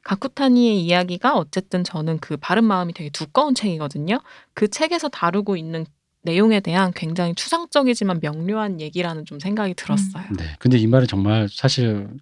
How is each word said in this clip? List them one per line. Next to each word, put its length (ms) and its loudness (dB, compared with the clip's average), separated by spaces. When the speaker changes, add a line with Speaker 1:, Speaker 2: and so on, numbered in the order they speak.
Speaker 1:
가쿠타니의 760 2
이야기가 540 2
어쨌든 480 -2
저는 360 -4
그 180 -6
바른 260 2
마음이 300 0
되게 160 -10
두꺼운 460 0
책이거든요. 680 -2
그 160 0
책에서 400 -2
다루고 480 -2
있는 280 -6
내용에 360 4
대한 340 2
굉장히 400 -2
추상적이지만 880 0
명료한 580 -4
얘기라는 460 -6
좀 160 -14
생각이 320 -2
들었어요. 560 -4
Speaker 2:
음. 80 -4
Speaker 3:
네. 80 -8
근데 200 4
이 100 4
말은 200 6
정말 440 2
사실 560 0